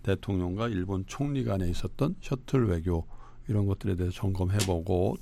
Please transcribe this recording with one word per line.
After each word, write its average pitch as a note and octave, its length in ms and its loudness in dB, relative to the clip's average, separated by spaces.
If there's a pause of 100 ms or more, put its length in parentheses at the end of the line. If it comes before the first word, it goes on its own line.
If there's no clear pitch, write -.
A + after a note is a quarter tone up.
대통령과 F#2+ 640 0
일본 F#2+ 380 -2
총리 C#3 360 -2
간에 G2 260 2
있었던 C3+ 520 0
셔틀 C3 460 2
외교, E2+ 380 2 (420)
이런 G#2 180 2
것들에 G2 300 0
대해서 F2+ 200 0
점검해보고, F#2+ 1080 2